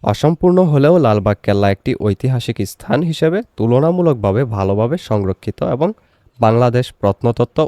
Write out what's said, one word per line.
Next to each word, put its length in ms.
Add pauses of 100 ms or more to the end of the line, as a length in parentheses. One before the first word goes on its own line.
অসম্পূর্ণ 560 (140)
হলেও 220 (120)
লালবাগ 380
কেল্লা 300
একটি 180 (140)
ঐতিহাসিক 500 (160)
স্থান 260 (120)
হিসেবে 280 (200)
তুলনামূলকভাবে 840 (140)
ভালোভাবে 400 (120)
সংরক্ষিত 500 (160)
এবং 140 (500)
বাংলাদেশ 480 (140)
প্রত্নতত্ত্ব 680